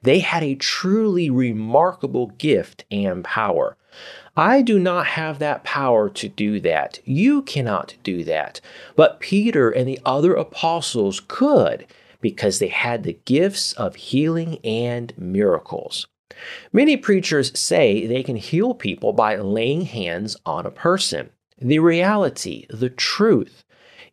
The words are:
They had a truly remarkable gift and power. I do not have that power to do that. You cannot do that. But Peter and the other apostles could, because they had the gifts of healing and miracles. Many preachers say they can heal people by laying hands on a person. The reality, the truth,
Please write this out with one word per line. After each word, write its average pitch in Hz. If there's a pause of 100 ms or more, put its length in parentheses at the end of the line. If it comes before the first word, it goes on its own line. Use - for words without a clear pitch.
They 139
had 170
a 139
truly 185
remarkable 123 (100)
gift -
and 95
power. 90 (600)
I 226
do 233
not 180
have 156
that 147
power 123
to 101
do 104
that. 80
You 233
cannot 117
do 87
that. 78 (340)
But -
Peter 190
and 127
the 131
other 151
apostles 143
could, 175 (340)
because 101
they 98
had 120
the 82
gifts 175
of 98
healing 160
and 120
miracles. 90 (680)
Many 285
preachers 165
say 117
they 123
can 127
heal 185
people 107
by 107
laying 113
hands 101 (100)
on 85
a 95
person. 170 (320)
The 139
reality, 170
the 117
truth, - (500)